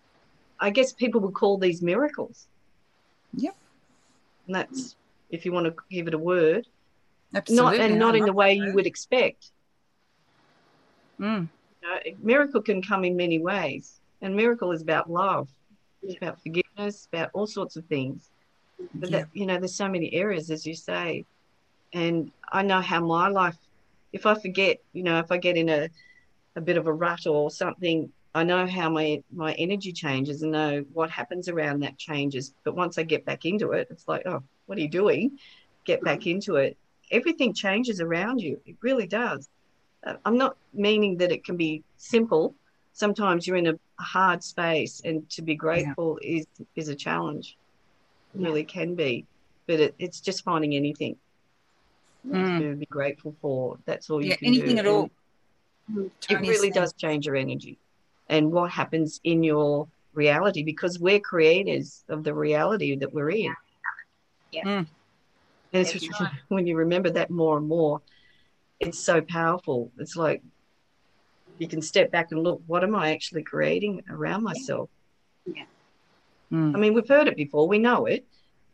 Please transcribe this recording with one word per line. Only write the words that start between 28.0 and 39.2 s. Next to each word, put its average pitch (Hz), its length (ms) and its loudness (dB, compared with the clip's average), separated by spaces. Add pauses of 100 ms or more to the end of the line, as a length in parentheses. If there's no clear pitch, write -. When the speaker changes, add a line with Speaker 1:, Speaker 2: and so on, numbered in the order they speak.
Speaker 1:
I 160 100 2
know 180 240 2
how 180 220 -2
my, 156 420 0
my 160 220 -4
energy 190 400 -4
changes 143 480 -4
and 156 100 -2
know 147 420 0
what 165 160 -2
happens 175 380 -8
around 151 340 -2
that 139 160 -6
changes. 139 560 -6 (120)
But 151 100 -4
once 175 220 -2
I 165 60 -2
get 160 200 -2
back 143 220 -6
into 180 260 -2
it, 170 180 -2
it's - 200 -16
like, - 160 -4
"Oh, 151 180 -6 (220)
what 196 120 -10
are 170 40 -4
you - 80 -4
doing?" 190 500 0 (460)
Get - 160 0
back 143 260 -2
into 180 300 -2
it. 135 180 2 (360)
Everything 254 420 2
changes 208 480 -2
around 190 400 -2
you. 143 240 -6
It - 160 -20
really 240 260 0
does. 185 400 -4 (560)